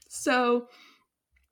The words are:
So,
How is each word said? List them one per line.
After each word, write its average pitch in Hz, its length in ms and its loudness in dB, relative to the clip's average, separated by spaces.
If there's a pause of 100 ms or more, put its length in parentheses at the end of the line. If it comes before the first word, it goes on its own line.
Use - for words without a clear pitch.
So, 247 600 0 (840)